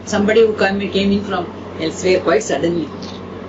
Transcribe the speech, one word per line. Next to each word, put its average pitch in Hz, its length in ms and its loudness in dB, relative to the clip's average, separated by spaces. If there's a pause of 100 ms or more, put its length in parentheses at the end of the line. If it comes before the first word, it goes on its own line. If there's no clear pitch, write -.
somebody 208 360 4
who 214 120 6
come, 202 260 2 (100)
came 196 220 2
in 202 120 2
from 185 220 -4 (340)
elsewhere 170 400 0
quite 170 240 2
suddenly. 170 460 -2 (600)